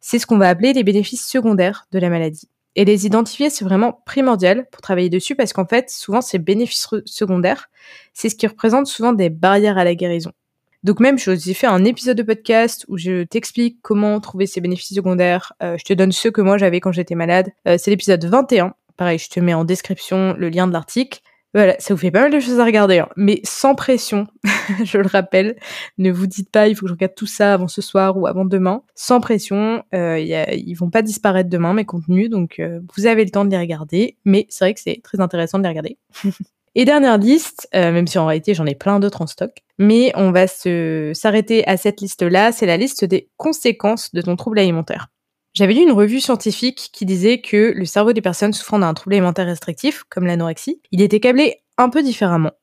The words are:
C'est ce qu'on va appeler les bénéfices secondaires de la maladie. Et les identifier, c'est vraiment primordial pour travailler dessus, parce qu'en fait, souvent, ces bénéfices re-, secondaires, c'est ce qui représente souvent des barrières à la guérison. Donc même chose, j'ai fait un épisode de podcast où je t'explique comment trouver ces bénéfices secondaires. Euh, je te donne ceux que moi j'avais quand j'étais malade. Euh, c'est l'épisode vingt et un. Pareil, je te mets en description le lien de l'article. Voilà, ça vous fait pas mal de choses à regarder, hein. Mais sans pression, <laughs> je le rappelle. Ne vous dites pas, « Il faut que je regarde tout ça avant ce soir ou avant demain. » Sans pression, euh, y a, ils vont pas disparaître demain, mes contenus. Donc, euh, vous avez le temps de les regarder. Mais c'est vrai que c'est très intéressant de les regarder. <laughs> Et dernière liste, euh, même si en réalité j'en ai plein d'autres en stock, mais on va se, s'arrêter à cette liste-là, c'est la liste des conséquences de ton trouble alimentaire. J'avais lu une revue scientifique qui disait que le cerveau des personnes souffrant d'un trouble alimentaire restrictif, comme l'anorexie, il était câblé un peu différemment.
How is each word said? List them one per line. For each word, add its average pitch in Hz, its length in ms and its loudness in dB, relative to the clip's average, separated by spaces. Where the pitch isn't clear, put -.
C'est - 180 -4
ce 240 80 -4
qu'on 220 120 2
va 190 100 6
appeler 185 240 2
les 247 120 2
bénéfices 202 420 0
secondaires 208 680 0
de 190 60 -2
la 180 100 0
maladie. 165 400 -4
Et 196 100 4
les 202 200 2
identifier, 226 440 0
c'est 285 140 -8
vraiment 196 420 0
primordial 233 680 0
pour - 80 -20
travailler 180 300 -2
dessus, 185 260 -4
parce 247 160 -2
qu'en 185 140 -2
fait, 254 240 -2
souvent, 214 320 -4
ces - 160 -6
bénéfices 202 480 -2
re-, 214 180 -6
secondaires, 185 640 -2
c'est - 160 -6
ce 214 40 -8
qui - 120 -4
représente 233 400 0
souvent 240 260 -2
des 190 160 2
barrières 190 480 2
à 185 80 2
la 175 100 2
guérison. 170 380 -4
Donc 202 180 0
même 269 160 4
chose, 185 280 -2
j'ai 185 100 -4
fait 262 120 -2
un 190 180 4
épisode 247 340 0
de 240 40 -2
podcast 226 680 0
où 190 100 -8
je 180 240 -4
t'explique 233 580 -4
comment 208 400 0
trouver 196 260 -4
ces 190 140 -8
bénéfices 175 340 -6
secondaires. 180 680 0
Euh, 175 160 -6
je - 60 -14
te 202 100 0
donne 190 180 2
ceux - 180 0
que 220 120 0
moi 196 160 4
j'avais 180 220 2
quand 185 120 -2
j'étais 170 220 -4
malade. 175 340 0
Euh, 175 120 4
c'est 202 120 -2
l'épisode 190 360 2
vingt 254 260 2
et 214 80 4
un. 175 140 -2
Pareil, 175 200 0
je - 120 -12
te - 100 -4
mets 175 140 2
en 165 100 0
description 190 720 -2
le 170 140 -4
lien 180 160 0
de 180 80 -2
l'article. 233 460 -6
Voilà, 202 240 6
ça - 160 -2
vous 160 60 -4
fait 180 100 0
pas 180 100 2
mal 285 120 4
de 294 80 2
choses 247 200 0
à 233 60 4
regarder, 208 320 4
hein. 156 180 0
Mais 202 280 2
sans - 300 0
pression, 226 520 -2
<laughs> 202 420 -4
je 202 140 -2
le 196 80 2
rappelle. 190 500 0
Ne 185 140 2
vous 180 160 -2
dites 190 240 -8
pas, « 214 180 4
Il 220 60 2
faut 208 80 -10
que 190 60 -4
je 175 60 -4
regarde 185 200 -4
tout 214 120 -10
ça 202 280 2
avant 180 140 -2
ce - 120 -10
soir 190 380 0
ou 175 80 -2
avant 185 180 -2
demain. » 190 380 0
Sans - 260 2
pression, 220 640 -4
euh, 170 240 -2
y 160 160 -4
a, 156 180 -4
ils - 220 -8
vont 175 160 -4
pas 226 100 2
disparaître 196 480 0
demain, 170 240 0
mes 208 140 -2
contenus. 180 420 -2
Donc, 190 300 -4
euh, 170 220 -8
vous 196 120 -2
avez 220 180 4
le 185 60 -6
temps 202 160 0
de 196 40 0
les 190 80 0
regarder. 170 680 -4
Mais 202 240 2
c'est - 160 -2
vrai 202 80 0
que - 60 -18
c'est - 220 -8
très - 180 -8
intéressant 175 380 -2
de 196 40 0
les 180 80 -2
regarder. 160 260 -10
<laughs> 202 40 0
Et 247 80 4
dernière 269 340 4
liste, 254 580 0
euh, 170 160 2
même 175 160 2
si 185 100 -2
en 160 80 0
réalité 160 260 0
j'en 160 140 -2
ai 143 80 -2
plein 196 240 0
d'autres 196 240 -2
en 160 60 -6
stock, - 340 -10
mais 226 380 4
on 190 160 2
va 185 160 4
se, 160 680 -4
s'arrêter 220 540 0
à 190 80 2
cette 208 240 -4
liste-là, 190 500 2
c'est 233 160 -2
la 170 100 2
liste 240 280 -2
des 185 320 -2
conséquences 233 760 -2
de 170 80 -4
ton 175 140 -2
trouble 214 240 -4
alimentaire. 165 480 -2
J'avais 196 200 2
lu 262 100 4
une 339 100 6
revue 208 260 2
scientifique 247 760 -4
qui - 140 -8
disait 190 340 2
que 214 360 2
le 190 80 -4
cerveau 208 280 0
des 220 100 -2
personnes 208 300 -2
souffrant - 280 -2
d'un 165 120 2
trouble 190 220 -4
alimentaire 180 320 0
restrictif, 175 600 -6
comme 180 180 -4
l'anorexie, 170 540 -4
il 180 100 0
était 208 200 4
câblé 247 420 2
un 247 120 4
peu 302 120 0
différemment. 180 480 0